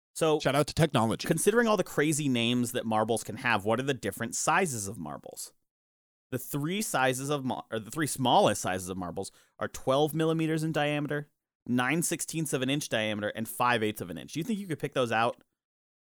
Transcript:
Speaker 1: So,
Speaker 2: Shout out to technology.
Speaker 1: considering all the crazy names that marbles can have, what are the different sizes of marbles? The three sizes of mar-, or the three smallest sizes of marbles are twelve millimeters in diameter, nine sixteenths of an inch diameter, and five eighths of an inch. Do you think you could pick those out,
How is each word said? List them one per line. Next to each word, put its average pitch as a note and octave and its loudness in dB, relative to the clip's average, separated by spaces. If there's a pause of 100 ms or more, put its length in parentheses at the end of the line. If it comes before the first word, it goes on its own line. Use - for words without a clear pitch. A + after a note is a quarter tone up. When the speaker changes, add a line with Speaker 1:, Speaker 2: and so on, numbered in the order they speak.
(140)
Speaker 1:
So, D#3 2
Speaker 2:
Shout C3+ 2
out C#3+ 2
to - -10
technology. A2+ 2
Speaker 1:
considering G3+ 4
all G#3+ 4
the F3+ 0
crazy D3+ 0
names A#2+ 2
that A#2+ -4
marbles A2 2
can G#2+ -10
have, A2+ 2
what A2+ 2
are C3 -2
the C#3 0
different A#2 -4
sizes D3+ 0
of A2 -10
marbles? - -12 (800)
The B2+ -2
three D#3 -4
sizes C3 2
of C#3+ 0
mar-, A#2+ -2
or A2+ -2
the G#2 -12
three D3 0
smallest C3 4
sizes F#2 -2
of F#2 -4
marbles F#2 -6 (260)
are G#2 -4
twelve C#3+ 0
millimeters D#3+ 0
in D#3+ -2
diameter, D3 -2 (360)
nine B2+ 2
sixteenths D#3+ -2
of C#3 0
an B2+ 0
inch C#3+ -2
diameter, G#2+ 0
and A2 -6
five A#2+ 2
eighths G#2+ 0
of F2+ -8
an F2 -8
inch. C2 -12
Do D3 -4
you - -4
think G#3 -4
you G3+ -12
could D#3 -6
pick C#3+ -6
those A#2+ 0
out, A2+ 2 (760)